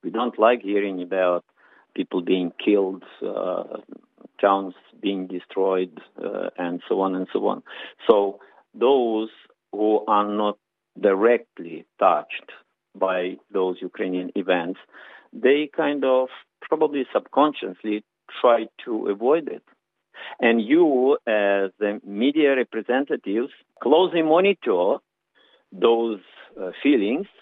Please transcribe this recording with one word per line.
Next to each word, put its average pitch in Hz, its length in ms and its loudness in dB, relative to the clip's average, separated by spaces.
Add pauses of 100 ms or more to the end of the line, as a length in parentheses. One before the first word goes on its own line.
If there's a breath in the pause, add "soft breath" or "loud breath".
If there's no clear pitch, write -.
We - 60 -6
don't 113 280 -4
like 113 240 4
hearing 101 400 -2
about 90 420 0 (500 soft breath)
people - 280 -4
being 90 300 -2 (120)
killed, 98 380 0 (180)
uh, 90 580 -6 (640)
towns 98 340 2 (260)
being 98 260 -4
destroyed, 92 720 -2 (240)
uh, 92 320 -6
and 87 320 -6
so 95 120 0
on 95 160 0
and 92 160 -4
so 101 160 -2
on. 95 140 -6 (440 loud breath)
So 101 320 4 (360 soft breath)
those 117 560 0 (420)
who 107 340 2
are 104 220 2
not 104 280 -2 (440)
directly 98 840 0 (140)
touched 85 500 0 (460)
by 92 440 -4 (120)
those 95 300 -2
Ukrainian 92 560 -6
events, 90 420 -2 (540 loud breath)
they 147 440 2
kind 147 280 -2
of 131 240 2 (320)
probably 151 520 -2
subconsciously 107 920 -2 (360)
try 117 260 4 (180)
to 113 240 -4
avoid 123 400 0
it. - 160 -12 (760 loud breath)
And 117 240 2
you, 139 520 4 (120)
as 101 540 0
the 104 240 -4
media 139 500 0
representatives, 120 960 -4 (320)
closely 170 400 4
monitor 156 760 2 (760 soft breath)
those, 117 480 0 (400)
uh, 92 100 -8 (120)
feelings. 139 440 2 (160)